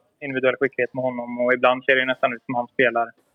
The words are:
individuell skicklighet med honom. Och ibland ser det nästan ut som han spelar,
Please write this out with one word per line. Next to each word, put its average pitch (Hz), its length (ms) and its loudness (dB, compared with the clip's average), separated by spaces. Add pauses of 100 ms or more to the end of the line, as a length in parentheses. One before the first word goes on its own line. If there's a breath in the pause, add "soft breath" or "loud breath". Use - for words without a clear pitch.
(200)
individuell 131 400 0
skicklighet 127 340 -2
med 131 100 -6
honom. 123 380 -6
Och 123 120 2
ibland 127 320 2
ser 135 100 4
det 131 100 2
nästan 127 280 -2
ut 113 120 -12
som 127 100 -6
han 120 120 -2
spelar, 117 400 0 (280)